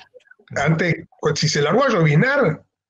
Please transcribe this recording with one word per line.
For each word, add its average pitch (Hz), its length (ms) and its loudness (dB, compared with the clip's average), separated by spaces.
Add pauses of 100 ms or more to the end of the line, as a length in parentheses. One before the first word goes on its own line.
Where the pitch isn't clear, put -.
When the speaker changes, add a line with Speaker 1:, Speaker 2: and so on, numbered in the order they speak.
(480)
Speaker 1:
claro. 147 260 -2
Speaker 2:
Antes, 165 360 -2
cu-, - 260 -4
si 156 120 -2
se 151 140 -2
largó 185 240 2
a 269 40 0
lloviznar, 196 720 0 (260)